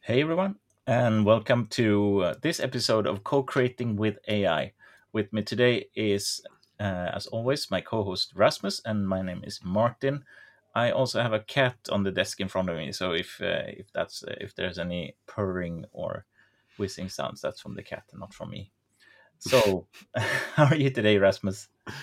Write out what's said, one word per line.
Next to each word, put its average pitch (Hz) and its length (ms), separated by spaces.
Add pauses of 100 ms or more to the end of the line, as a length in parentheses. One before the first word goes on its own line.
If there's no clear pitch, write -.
Hey 123 140
everyone, 180 340 (300)
and 117 400
welcome 113 460
to, 104 500
uh, 87 180
this 160 200
episode 117 460
of 101 180
Co-Creating 127 720
with 107 200 (100)
A 104 200
I. 78 260 (400)
With 107 220
me 107 80
today 120 520
is, 101 460 (400)
uh, 90 320
as - 140
always, 120 440
my 92 120
co-host 98 520
Rasmus, 147 520
and 104 200
my 95 140
name 92 240
is - 180
Martin. 120 600 (500)
I 117 180
also 120 280
have 117 140
a 107 60
cat 127 360 (160)
on 101 120
the 98 60
desk 92 300
in 95 80
front 92 220
of 80 80
me, 76 120
so 92 220
if, 87 300
uh, 87 240
if - 260
that's, - 320
uh, - 160
if 95 140
there's 90 240
any 87 360 (120)
purring 90 680
or - 320 (540)
whizzing 95 320
sounds, - 320
that's - 180
from - 140
the - 80
cat - 280
and - 100
not - 120
from - 160
me. - 240 (680)
So, 104 480 (120)
<laughs> - 160 (380)
how 147 140
are 156 80
you 135 120
today, 107 300
Rasmus? 98 500 (340)